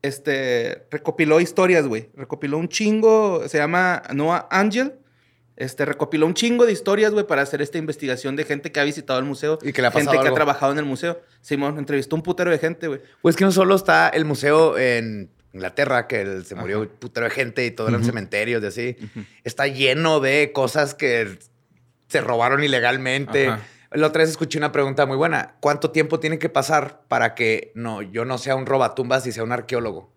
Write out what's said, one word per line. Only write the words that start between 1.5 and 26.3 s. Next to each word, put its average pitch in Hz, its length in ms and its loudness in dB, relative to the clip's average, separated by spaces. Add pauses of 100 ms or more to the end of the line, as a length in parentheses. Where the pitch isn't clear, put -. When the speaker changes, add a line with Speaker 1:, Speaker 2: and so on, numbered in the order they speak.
Speaker 1:
güey. 113 300 -6
Recopiló 139 420 -6
un 170 100 -4
chingo, 214 800 2
se 156 100 0
llama 175 440 2 (120)
Noah 160 360 0
Angel. 214 440 2 (640)
Este, 131 280 -4
recopiló 147 420 0
un 180 60 0
chingo 233 320 2
de 226 80 4
historias, 208 400 2
güey, 208 140 0
para 139 160 0
hacer 139 180 -4
esta 147 160 -6
investigación 139 600 -6
de 151 80 -4
gente 147 280 -6
que 151 80 -2
ha 143 40 2
visitado 143 340 -4
el 131 80 -2
museo. 151 340 -4
Speaker 2:
Y 139 140 -6
que 131 80 0
le 120 60 4
ha - 20 6
Speaker 1:
gente 147 160 2
Speaker 2:
pasado 131 160 4
Speaker 1:
que 135 60 4
Speaker 2:
algo. - 80 2
Speaker 1:
ha - 20 2
trabajado 139 340 2
en 151 60 -2
el 151 80 -2
museo. 170 340 -4 (220)
Simón, 143 360 -4
entrevistó 139 380 -2
un 160 60 -4
putero 175 280 0
de 156 80 4
gente, 160 300 -4
güey. 135 120 -6 (200)
Speaker 2:
Pues 165 160 4
que 190 80 4
no 190 80 4
solo 190 220 6
está 170 340 6
el 160 160 0
museo 147 540 4
en 113 520 -2 (220)
Inglaterra, 117 540 -2
que 107 160 -4
el, 95 240 -6
se 101 80 -16
murió 98 260 -6
Speaker 1:
Ajá. 107 100 -4
Speaker 2:
un - 80 -20
putero 117 260 -6
de 113 60 0
gente 123 360 -2
y 113 60 -2
todo 113 160 -4
eran 104 120 0
Speaker 3:
Ujú. 117 80 2
Speaker 2:
cementerios 110 540 -2
y 104 40 -6
así. 120 360 -6
Speaker 1:
Ujú. 107 240 -14 (180)
Speaker 2:
Está 139 220 -4
lleno 143 540 2
de 147 340 2
cosas 139 400 0
que 113 440 -2 (680)
se 147 140 0
robaron 127 420 2
ilegalmente. 131 840 0
Speaker 1:
Ajá. 110 120 -4 (320)
Speaker 2:
La 151 140 2
otra 160 140 0
vez 160 100 4
escuché 156 260 -6
una 151 140 -2
pregunta 143 340 0
muy 135 120 -2
buena. 156 420 -2
¿Cuánto 147 320 0
tiempo 160 300 0
tiene 156 180 -4